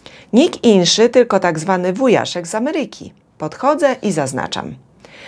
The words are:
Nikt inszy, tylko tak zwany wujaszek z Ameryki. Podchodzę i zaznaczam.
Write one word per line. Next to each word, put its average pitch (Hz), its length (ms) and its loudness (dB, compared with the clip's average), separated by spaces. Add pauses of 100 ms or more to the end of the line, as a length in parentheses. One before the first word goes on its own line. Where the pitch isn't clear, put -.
(320)
Nikt 311 320 2
inszy, 208 440 4
tylko 240 320 2
tak 175 180 -2
zwany 180 340 -2
wujaszek 180 540 0
z - 80 -10
Ameryki. 269 580 -6 (260)
Podchodzę 269 640 -2
i 202 100 0
zaznaczam. 139 600 -6 (540)